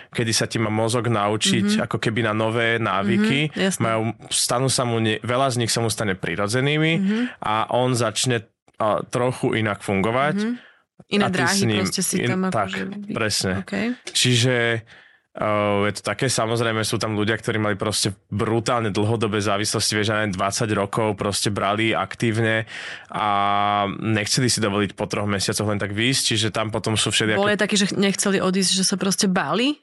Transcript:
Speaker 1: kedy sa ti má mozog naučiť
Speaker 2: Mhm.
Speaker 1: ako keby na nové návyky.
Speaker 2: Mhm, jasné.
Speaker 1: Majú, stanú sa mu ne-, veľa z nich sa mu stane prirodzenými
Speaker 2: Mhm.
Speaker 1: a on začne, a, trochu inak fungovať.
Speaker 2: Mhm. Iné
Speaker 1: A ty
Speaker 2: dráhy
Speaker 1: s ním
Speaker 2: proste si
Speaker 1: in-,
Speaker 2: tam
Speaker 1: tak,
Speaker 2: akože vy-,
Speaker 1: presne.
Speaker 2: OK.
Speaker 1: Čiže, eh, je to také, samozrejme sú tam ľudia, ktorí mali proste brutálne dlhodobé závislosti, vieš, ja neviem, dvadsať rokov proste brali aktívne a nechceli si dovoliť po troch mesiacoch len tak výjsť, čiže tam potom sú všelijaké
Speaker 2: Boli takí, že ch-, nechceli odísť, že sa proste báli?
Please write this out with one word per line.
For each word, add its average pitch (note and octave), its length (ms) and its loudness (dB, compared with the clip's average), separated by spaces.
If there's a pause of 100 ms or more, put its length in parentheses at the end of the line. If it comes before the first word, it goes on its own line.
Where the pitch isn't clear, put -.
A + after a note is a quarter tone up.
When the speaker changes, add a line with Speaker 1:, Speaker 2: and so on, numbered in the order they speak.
Speaker 1:
kedy A2+ 240 -2
sa A2+ 160 0
ti - 80 -4
má A2 160 0
mozog A2+ 320 0
naučiť A#2 720 2
Speaker 2:
Mhm. - 60 0
Speaker 1:
ako - 160 -4
keby A#2 260 0
na G#2+ 80 0
nové A2+ 480 0
návyky. A#2+ 720 0
Speaker 2:
Mhm, - 80 -4
jasné. F#3+ 220 0
Speaker 1:
Majú, A2+ 180 0 (280)
stanú B2+ 360 0
sa C3 160 0
mu A#2+ 160 0
ne-, A2 240 0
veľa B2 260 0
z B2 100 -2
nich A#2 120 0
sa - 80 0
mu A2+ 160 0
stane G2 240 -2
prirodzenými B2+ 760 0
Speaker 2:
Mhm. G3+ 260 0 (180)
Speaker 1:
a A2 300 0
on B2+ 240 2
začne, A#2 560 0 (260)
a, G#2 280 2
trochu B2 500 0
inak A2 260 0
fungovať. A#2 560 0
Speaker 2:
Mhm. A3 180 -2 (580)
Iné G#3 100 2
Speaker 1:
A - 80 2
ty F#3 60 -2
Speaker 2:
dráhy F3+ 180 4
Speaker 1:
s G3 100 2
ním F#3+ 220 2
Speaker 2:
proste F#3+ 160 -2
si F#3 160 -2
Speaker 1:
in-, B2 160 0
Speaker 2:
tam F#3 140 0
Speaker 1:
tak, A2+ 200 0
Speaker 2:
akože F#2+ 140 -6 (160)
vy-, G#2 160 -8
Speaker 1:
presne. G#2+ 460 0
Speaker 2:
OK. - 140 -10 (340)
Speaker 1:
Čiže, A#2+ 760 2 (540)
eh, - 100 -2 (340)
je G2+ 140 2
to - 100 -12
také, G#2 220 -2
samozrejme A2+ 560 0
sú G#2+ 160 -2
tam A2 160 -2
ľudia, G#2 240 2
ktorí A2 200 -2
mali G#2 180 0
proste G#2 340 -2 (160)
brutálne A2+ 640 0
dlhodobé G#2+ 480 0
závislosti, G#2 560 0
vieš, G#2+ 160 2
ja G#2+ 80 0
neviem, G#2+ 160 0
dvadsať G2 380 -2
rokov G#2 420 0
proste G2+ 360 -2
brali G#2 440 0
aktívne A2 720 0 (420)
a - 180 -4 (640)
nechceli A2 560 0
si A2 100 0
dovoliť G#2 360 0
po G#2+ 120 -6
troch G#2 200 -2
mesiacoch G2+ 380 0
len G#2 140 0
tak G2+ 140 -4
výjsť, A#2 340 0
čiže A2 240 0
tam A2 200 -2
potom A2 260 -2
sú G#2+ 140 0
všelijaké A2 280 2
Speaker 2:
Boli G#3 160 2
takí, G#3 220 0
že G3+ 100 2
ch-, - 100 -2
nechceli G3 440 0
odísť, F#3 340 0
že F#3+ 100 0
sa F#3+ 120 0
proste F#3+ 320 0
báli? F#3 560 0